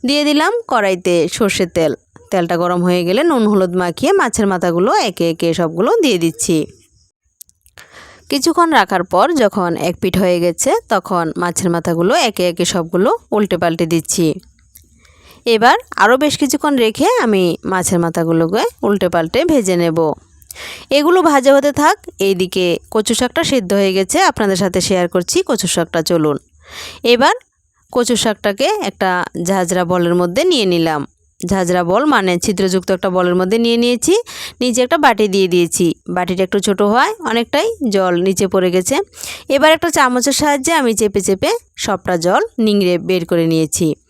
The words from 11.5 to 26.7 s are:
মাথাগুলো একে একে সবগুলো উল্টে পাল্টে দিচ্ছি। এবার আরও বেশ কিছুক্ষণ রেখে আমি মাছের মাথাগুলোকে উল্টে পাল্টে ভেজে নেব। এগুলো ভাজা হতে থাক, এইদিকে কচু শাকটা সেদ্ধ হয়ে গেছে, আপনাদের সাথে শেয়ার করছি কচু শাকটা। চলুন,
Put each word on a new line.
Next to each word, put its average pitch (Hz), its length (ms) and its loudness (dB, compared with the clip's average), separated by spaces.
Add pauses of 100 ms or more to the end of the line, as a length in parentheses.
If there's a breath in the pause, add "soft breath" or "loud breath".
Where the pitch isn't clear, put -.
মাথাগুলো 170 420 0 (160)
একে 185 200 -4
একে 175 160 -2
সবগুলো 180 460 -2 (200)
উল্টে 208 280 0
পাল্টে 170 280 -2
দিচ্ছি। 165 400 -2 (1200 soft breath)
এবার 233 300 4 (200)
আরও 214 220 4
বেশ 294 180 0
কিছুক্ষণ 285 380 0 (100)
রেখে 240 240 0 (140)
আমি 202 220 2 (200)
মাছের 180 400 0
মাথাগুলোকে 165 580 0 (200)
উল্টে 202 260 0
পাল্টে 175 320 0 (100)
ভেজে 190 260 2
নেব। 170 220 0 (920 loud breath)
এগুলো 302 320 4
ভাজা 277 300 4
হতে 277 200 4
থাক, 311 240 2 (220)
এইদিকে 185 480 0 (240)
কচু 220 240 -2
শাকটা 254 300 -2
সেদ্ধ 208 280 -2
হয়ে 196 220 2
গেছে, 190 240 0 (120)
আপনাদের 196 320 -2
সাথে 185 180 0
শেয়ার 180 280 0
করছি 180 280 -2 (100)
কচু 202 220 -2
শাকটা। 165 340 -2
চলুন, 156 340 0 (800 loud breath)